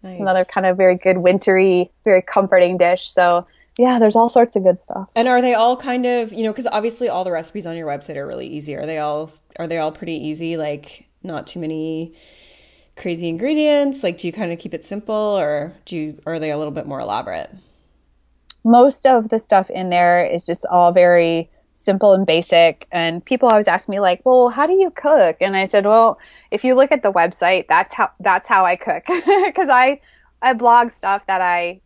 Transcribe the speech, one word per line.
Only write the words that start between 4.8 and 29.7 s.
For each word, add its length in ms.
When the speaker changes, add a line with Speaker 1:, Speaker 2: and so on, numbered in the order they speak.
Speaker 2:
And 100
are 160
they 120
all 220
kind 300
of, 260
you 120
know, 80
'cause 180
obviously 380
all 160
the 80
recipes 340
on 100
your 120
website 260
are 140
really 180
easy. 300
Are 100
they 120
all, 300
are 80
they 120
all 120
pretty 240
easy? 420
Like, 480
not 240
too 100
many 560
crazy 340
ingredients? 760
Like, 140
do 100
you 40
kinda 220
keep 180
it 120
simple, 320
or 560
do 120
you, 300
or 80
are 40
they 140
a 40
little 160
bit 140
more 140
elaborate? 500
Speaker 1:
Most 420
of 260
the 100
stuff 280
in 220
there 340
is 220
just 200
all 260
very 580
simple 320
and 140
basic. 640
And 340
people 240
always 200
ask 200
me, 120
like, 240
"Well, 240
how 180
do 60
you 180
cook?" 500
And 160
I 80
said, 220
"Well, 320
if 140
you 100
look 160
at 140
the 80
website, 560
that's 260
how, 240
that's 300
how 160
I 100
cook." 300
<laughs> 20
'Cause 640